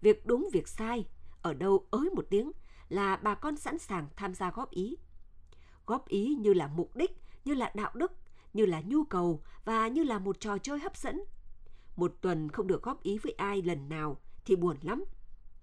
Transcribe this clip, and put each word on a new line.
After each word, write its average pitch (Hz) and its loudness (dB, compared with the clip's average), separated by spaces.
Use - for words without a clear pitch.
việc 214 8
đúng 262 4
việc 165 2
sai, 226 -2
ở 165 0
đâu 190 4
ới 285 2
một 226 0
tiếng 226 2
là 190 2
bà 208 0
con 294 -4
sẵn 311 -4
sàng 170 -4
tham 196 -4
gia 180 -2
góp - -6
ý. 208 -2
Góp 254 -2
ý 226 2
như 208 6
là 156 4
mục 160 -2
đích, 339 0
như 285 2
là 247 0
đạo 208 -2
đức, 320 0
như 214 6
là 160 4
nhu 277 2
cầu 175 0
và 226 4
như 294 2
là 226 2
một 190 -2
trò 208 -2
chơi 285 -4
hấp 381 -6
dẫn. 320 -4
Một 175 0
tuần 160 2
không 190 -2
được 170 2
góp 254 -4
ý 202 0
với 233 -4
ai 196 0
lần 151 0
nào 156 -4
thì 190 6
buồn 175 2
lắm. 220 -2